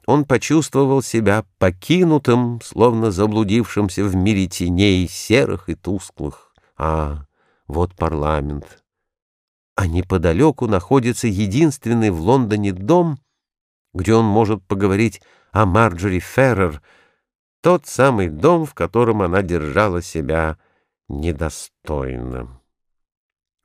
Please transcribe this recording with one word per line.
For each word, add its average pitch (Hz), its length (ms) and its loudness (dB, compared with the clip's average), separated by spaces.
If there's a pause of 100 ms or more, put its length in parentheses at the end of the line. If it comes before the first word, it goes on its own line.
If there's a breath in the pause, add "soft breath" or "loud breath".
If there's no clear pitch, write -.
он 143 180 2
почувствовал 139 800 0
себя 110 420 0 (140)
покинутым, 123 1040 2
словно 113 480 2
заблудившимся 104 920 0
в 95 100 -2
мире 95 320 2
теней, 92 640 0
серых 104 580 -2
и 85 80 -6
тусклых. - 800 -10 (240)
А 73 480 -4 (420)
вот 87 280 -4
парламент. 73 880 -4 (920)
А 92 120 -2
неподалеку 90 800 0
находится 117 600 0
единственный 110 840 0
в 82 120 -2
Лондоне 107 500 0
дом, 147 480 0 (720)
где 92 200 0
он 113 120 4
может 104 380 2
поговорить 101 580 0 (300 soft breath)
о 107 140 2
Марджори 92 540 2
Феррер, 95 640 0 (800 soft breath)
тот 175 240 2
самый 117 440 2
дом, 156 360 2
в - 80 -12
котором 110 480 0
она 92 200 0
держала 87 600 -2
себя 80 560 -2 (520)
недостойно. 67 1500 -8 (1040)